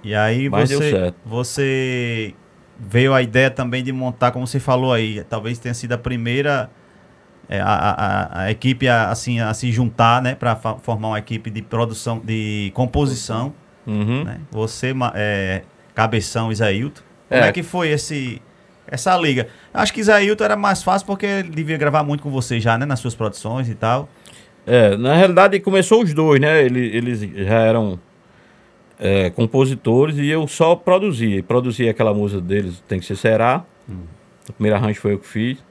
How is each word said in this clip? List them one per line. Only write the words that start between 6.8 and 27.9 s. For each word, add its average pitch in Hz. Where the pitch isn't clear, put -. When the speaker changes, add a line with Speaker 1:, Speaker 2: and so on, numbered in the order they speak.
Speaker 1:
é, 98
a, 95
a, 101
a, 98
a 98
equipe 127
a, 113
assim, 117
a 110
se 123
juntar, 117
né, 127
pra 117
fa-, 113
formar 110
uma 107
equipe 110
de 107
produção, 113
de 107
composição, 127
Speaker 2:
Uhum. 110
Speaker 1:
né? 135
Você, 110
ma-, 127
é, 98
Cabeção, 113
Isailton. 110
Como 127
Speaker 2:
É. 104
Speaker 1:
é 101
que 170
foi 170
esse, 135
essa 180
liga? 139
Acho -
que 220
Isailton 208
era 208
mais 202
fácil 190
porque 196
ele 196
devia 156
gravar 151
muito 143
com 147
você 123
já, 113
né, 123
nas 139
suas 120
produções 113
e 110
tal. 123
Speaker 2:
É, 110
na 127
realidade 190
começou 190
os 170
dois, 147
né? 151
Ele-, 123
eles 120
já 101
eram, 110